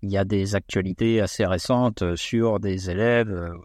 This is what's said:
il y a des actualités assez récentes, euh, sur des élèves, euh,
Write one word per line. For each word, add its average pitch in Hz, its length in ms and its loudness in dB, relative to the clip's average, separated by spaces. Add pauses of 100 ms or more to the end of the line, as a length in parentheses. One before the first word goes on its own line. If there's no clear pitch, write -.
il 98 60 -4
y 98 80 0
a 98 40 4
des 98 300 0
actualités 101 640 0
assez 98 280 0
récentes, 113 560 0
euh, 87 120 0
sur 113 440 0
des 92 320 -4
élèves, 113 400 2
euh, 85 340 -6